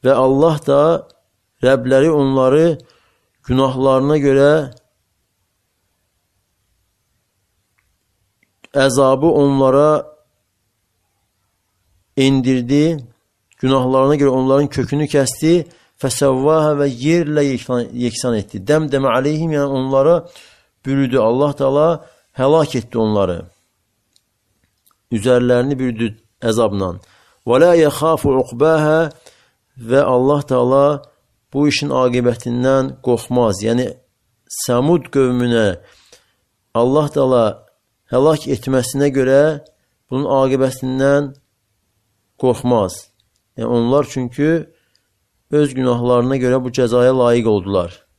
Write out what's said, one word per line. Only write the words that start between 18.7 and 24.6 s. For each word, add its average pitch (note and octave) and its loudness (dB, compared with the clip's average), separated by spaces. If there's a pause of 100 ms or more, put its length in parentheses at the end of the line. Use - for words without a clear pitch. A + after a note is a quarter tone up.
aleyhim, D3+ -2
yəni C#3+ -2
onlara C3+ 0 (680)
bürüdü. C3+ -2
Allah C3+ 0
Taala C#3 0 (500)
həlak D3 0
etdi A2+ -6
onları. G2+ -2 (1700)